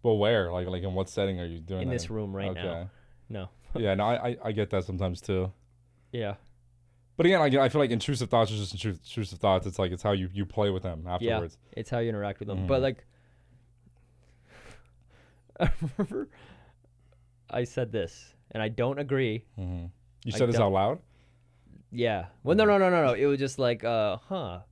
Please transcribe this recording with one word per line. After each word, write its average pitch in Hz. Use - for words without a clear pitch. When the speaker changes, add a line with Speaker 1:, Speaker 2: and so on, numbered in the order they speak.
Speaker 1:
But 110
where? 104
Like, 90
like, 92
in 95
what 95
setting 98
are 87
you 82
doing 92
Speaker 2:
In 127
Speaker 1:
that 123
Speaker 2:
this 117
Speaker 1:
in? 110
Speaker 2:
room 101
right 98
now. 87
Speaker 1:
Okay. 85
Speaker 2:
No. 98
<laughs> -
Speaker 1:
Yeah, 107
no, 104
I, 120
I, 120
I 113
get 101
that 95
sometimes 92
too. 92
Speaker 2:
Yeah. 156
Speaker 1:
But 165
again, 180
like, 139
I 135
feel 151
like 123
intrusive 120
thoughts 113
are 110
just 104
intru-, 98
intrusive -
thoughts. 95
It's 92
like, 92
it's 90
how 104
you, 92
you 98
play 104
with 92
them 82
Speaker 2:
Yeah, 87
Speaker 1:
afterwards. 87
Speaker 2:
it's -
how 120
you 117
interact 101
with 104
them. 95
Speaker 1:
Mm-hmm. 95
Speaker 2:
But, 135
like, 135
<laughs> -
I 175
remember -
I 123
said 120
this, -
and 110
I 107
don't 123
agree. 127
Speaker 1:
Mm-hmm. 90
You 113
Speaker 2:
I 104
Speaker 1:
said 123
this 113
Speaker 2:
don't 110
Speaker 1:
out 98
loud? 104
Speaker 2:
Yeah. 110
Well, 151
no, 214
no, 208
no, 190
no, 170
no. 120
It 117
was 143
just 135
like, 120
uh, 110
huh. 113